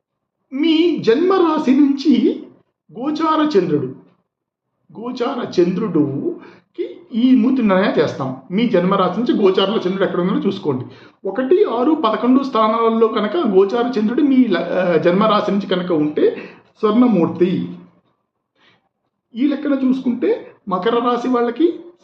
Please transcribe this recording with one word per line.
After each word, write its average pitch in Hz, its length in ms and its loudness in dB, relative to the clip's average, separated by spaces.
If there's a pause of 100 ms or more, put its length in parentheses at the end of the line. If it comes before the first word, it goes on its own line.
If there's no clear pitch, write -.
(540)
మీ 320 440 2
జన్మరాశి 311 720 2
నుంచి 277 760 2 (520)
గోచార 302 580 0
చంద్రుడు, 147 380 0 (1040)
గోచార 240 600 -4
చంద్రుడుకి 180 1400 -4 (140)
ఈ 247 220 4
మూర్తి 254 260 2
నిర్ణయం 202 300 2
చేస్తాం. 139 500 -2 (100)
మీ 226 180 0
జన్మరాశి 185 500 0
నుంచి 247 140 0 (100)
గోచారంలో 196 340 2
చంద్రుడు 185 260 -2
ఎక్కడ 175 160 -2
ఉన్నాడో 202 200 0
చూసుకోండి. 156 460 -4 (420)
ఒకటి, 262 360 0
ఆరు, 247 280 0
పదకొండు 240 520 2
స్థానాలలో 226 640 2
కనుక 208 300 -4
గోచార 240 640 0
చంద్రుడు 240 220 0
మీ 262 240 4
ల-, 185 120 0
ఆ, 175 400 -2
జన్మరాశి 202 540 2
నుంచి 202 160 -2
కనుక 180 240 -4
ఉంటే 156 580 -2 (300)
స్వర్ణమూర్తి. 185 960 0 (1600)
ఈ 254 120 0
లెక్కన 277 260 -2
చూసుకుంటే 262 840 -2 (120)
మకర 226 360 -2
రాశి 247 240 -2
వాళ్ళకి, 240 520 0 (240)